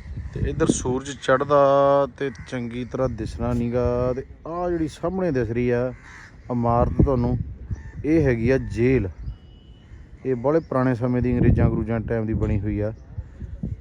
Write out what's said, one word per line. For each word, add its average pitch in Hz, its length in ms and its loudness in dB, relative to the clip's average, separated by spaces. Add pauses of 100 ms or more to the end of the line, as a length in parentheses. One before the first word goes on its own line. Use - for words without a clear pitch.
(340)
ਤੇ - 60 -6 (100)
ਇੱਧਰ 151 180 0
ਸੂਰਜ 135 420 0 (140)
ਚੜ੍ਹਦਾ 139 840 4 (100)
ਤੇ 139 120 -2 (200)
ਚੰਗੀ 120 420 -6
ਤਰ੍ਹਾਂ 131 180 -2
ਦਿਸਣਾ 117 440 -4
ਨੀ 120 200 -2
ਗਾ। 123 420 2
ਤੇ 131 80 -8 (240)
ਆਹ 175 220 -4
ਜਿਹੜੀ 165 180 -2
ਸਾਹਮਣੇ 180 440 -4
ਦਿਸ 123 180 0
ਰਹੀ 123 200 0
ਆ 123 240 0 (580)
ਇਮਾਰਤ 120 520 2
ਤੁਹਾਨੂੰ, 123 340 2 (680)
ਇਹ 160 180 4
ਹੈਗੀ 120 280 2
ਆ 135 60 4
ਜੇਲ੍ਹ। 113 520 2 (1160)
ਇਹ 131 100 0
ਬੜੇ 139 240 2
ਪੁਰਾਣੇ 131 360 0
ਸਮੇਂ 123 260 0
ਦੀ, 123 120 2
ਅੰਗਰੇਜ਼ਾਂ 120 320 2
ਅੰਗਰੂਜ਼ਾਂ 113 340 -2
ਟਾਈਮ 110 260 -4
ਦੀ 107 80 -4
ਬਣੀ 107 260 -2
ਹੋਈ 104 200 -4
ਆ, 107 140 -4 (880)